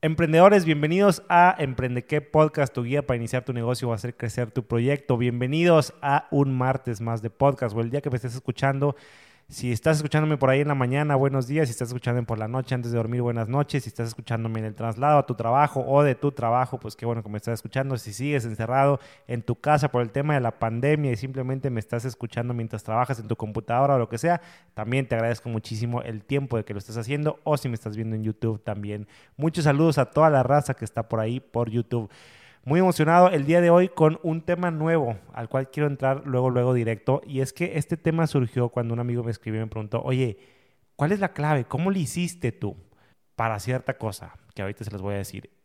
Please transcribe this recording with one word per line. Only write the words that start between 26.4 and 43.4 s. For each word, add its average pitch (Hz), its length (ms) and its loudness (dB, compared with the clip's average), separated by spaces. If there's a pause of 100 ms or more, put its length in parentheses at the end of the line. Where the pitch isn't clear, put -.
de 110 80 -2
que - 80 -10
lo 101 80 -6
estés 107 160 -14
haciendo, 143 480 -4
o 147 140 0
si 135 100 -6
me 120 80 -4
estás 107 220 -8
viendo 113 180 -6
en 110 80 -6
YouTube 110 400 -4
también. 104 460 -10 (260)
Muchos 156 300 -2
saludos 151 320 4
a 131 140 0
toda 156 180 6
la 139 140 4
raza 135 320 2
que 113 100 -10
está - 240 -8
por 113 100 -2
ahí 117 220 -4
por 117 280 -4
YouTube. 117 400 -2 (540)
Muy 151 160 2
emocionado 180 520 6
el 143 160 0
día 170 120 6
de 175 120 6
hoy 180 180 6
con 160 320 2
un 160 220 -4
tema 175 260 -2
nuevo 156 480 0 (160)
al 113 160 -10
cual 135 220 -4
quiero 147 180 -2
entrar 135 380 -2
luego, 127 240 2
luego 123 240 2
directo. 117 500 0
Y 135 140 -6
es 131 140 -2
que 175 260 -4
este 160 180 -4
tema 165 300 0
surgió 123 420 0
cuando 117 240 -4
un 117 60 -4
amigo 120 240 -4
me 117 80 -4
escribió 110 300 -6
y - 20 -4
me 113 80 -8
preguntó, 110 320 -6
"Oye, 127 340 -2 (580)
¿cuál 147 160 0
es 208 80 0
la 196 140 -2
clave? 147 320 0
¿Cómo 165 240 -2
le 196 80 0
hiciste 165 540 -4
tú - 260 -8 (580)
para 110 240 -2